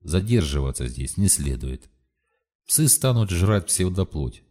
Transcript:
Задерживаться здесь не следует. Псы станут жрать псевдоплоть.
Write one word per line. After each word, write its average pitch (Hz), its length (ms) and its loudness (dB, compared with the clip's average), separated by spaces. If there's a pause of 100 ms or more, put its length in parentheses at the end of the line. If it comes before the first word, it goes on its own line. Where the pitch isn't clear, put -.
Задерживаться 76 840 0
здесь 64 300 -8
не 98 120 2
следует. 65 640 -4 (760)
Псы 151 220 2
станут 120 420 2
жрать 95 360 2
псевдоплоть. 90 840 -2